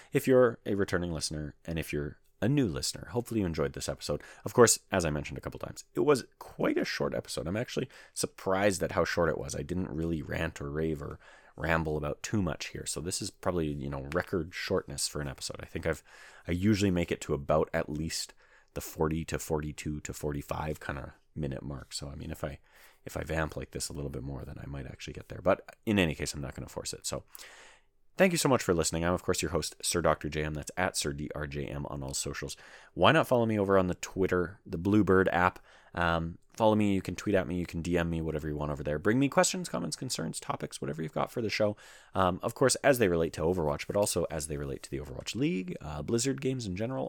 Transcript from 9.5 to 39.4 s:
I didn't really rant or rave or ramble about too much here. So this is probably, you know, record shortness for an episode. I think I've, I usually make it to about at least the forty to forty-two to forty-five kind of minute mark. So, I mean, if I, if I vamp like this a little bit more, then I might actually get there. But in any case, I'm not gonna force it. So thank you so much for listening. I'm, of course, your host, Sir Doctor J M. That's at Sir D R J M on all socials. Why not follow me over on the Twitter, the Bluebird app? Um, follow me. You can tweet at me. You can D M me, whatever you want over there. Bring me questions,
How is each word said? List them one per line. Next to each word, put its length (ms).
I 80
didn't 260
really 320
rant 400
or 100
rave 300
or 180
ramble 400
about 260
too 200
much 240
here. 180
So 160
this 220
is 80
probably, 380
you 200
know, 240
record 400
shortness 560
for 140
an 60
episode. 340
I 40
think 200
I've, 160
I 40
usually 400
make 220
it 100
to 100
about 400
at 160
least 460
the 60
forty 460
to 120
forty-two 640
to 120
forty-five 680
kind 180
of 120
minute 260
mark. 300
So, 200
I 40
mean, 160
if 100
I, 160
if 100
I 60
vamp 340
like 140
this 180
a 40
little 180
bit 140
more, 200
then 160
I 60
might 200
actually 260
get 160
there. 140
But 340
in 140
any 160
case, 180
I'm 80
not 140
gonna 120
force 240
it. 140
So 160
thank 160
you 60
so 100
much 160
for 100
listening. 300
I'm, 100
of 80
course, 180
your 120
host, 280
Sir 220
Doctor 260
J 140
M. 120
That's 220
at 200
Sir 160
D 240
R 100
J 200
M 200
on 160
all 120
socials. 420
Why 180
not 160
follow 180
me 140
over 180
on 80
the 80
Twitter, 720
the 100
Bluebird 520
app? 320
Um, 440
follow 180
me. 180
You 100
can 120
tweet 220
at 100
me. 100
You 100
can 160
D 140
M 140
me, 100
whatever 280
you 80
want 160
over 100
there. 160
Bring 220
me 80
questions, 400